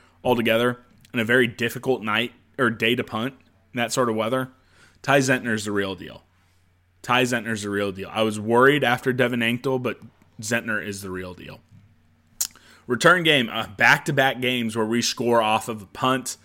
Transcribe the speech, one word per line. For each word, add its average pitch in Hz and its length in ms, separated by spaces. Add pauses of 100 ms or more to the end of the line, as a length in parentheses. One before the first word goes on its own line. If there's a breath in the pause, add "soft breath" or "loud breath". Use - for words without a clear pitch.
(260 soft breath)
altogether, 120 540 (320)
and 123 80
a 110 60
very 123 200
difficult 117 560
night 110 300 (260)
or 120 120
day 117 260
to 120 80
punt 120 300 (400)
in 120 40
that 117 140
sort 127 160
of 110 80
weather. 127 340 (520 soft breath)
Ty 139 180
Zentner's 120 460
the 107 80
real 98 220
deal. 78 280 (800)
Ty 123 220
Zentner's 113 400
the 101 60
real 101 220
deal. 95 180
I 110 120
was 110 180
worried 123 460
after 123 260
Devin 123 300
Anctil, 123 420
but 110 160 (420)
Zentner 113 400
is 98 200
the 98 80
real 92 240
deal. - 260 (1300 soft breath)
Return 165 360
game, 143 280
uh, 110 160
back-to-back 131 720
games 123 380
where 110 80
we 117 160
score 117 400
off 110 260
of 110 140
a 95 60
punt. 131 580